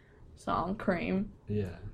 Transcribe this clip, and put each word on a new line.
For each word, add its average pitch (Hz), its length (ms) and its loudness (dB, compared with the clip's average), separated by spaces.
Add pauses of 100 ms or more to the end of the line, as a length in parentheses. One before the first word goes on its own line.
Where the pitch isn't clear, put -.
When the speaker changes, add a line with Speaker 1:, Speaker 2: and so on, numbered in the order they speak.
(360)
Speaker 1:
song, 180 400 0
Cream. 185 540 2 (180)
Speaker 2:
Yeah. 202 180 2 (280)